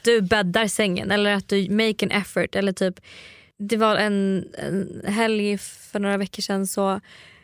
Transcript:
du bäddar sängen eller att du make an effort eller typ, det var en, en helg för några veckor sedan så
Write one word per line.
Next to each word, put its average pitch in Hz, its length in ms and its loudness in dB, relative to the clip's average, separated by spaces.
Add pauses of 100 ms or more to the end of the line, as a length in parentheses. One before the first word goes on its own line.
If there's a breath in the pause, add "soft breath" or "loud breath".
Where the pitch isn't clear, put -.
du 233 200 4
bäddar 208 460 2
sängen 190 440 0
eller 208 220 2
att 196 160 -2
du 196 200 2
make 220 360 0
an - 60 -2
effort 190 440 -2
eller 196 180 0
typ, 185 220 -2 (640 loud breath)
det 208 180 -2
var 214 180 4
en, 196 500 0 (120)
en - 440 -4 (120)
helg 208 440 0 (340)
för 208 80 -4
några 202 180 0
veckor 196 240 -6
sedan 196 260 -2
så 196 320 -2 (440 loud breath)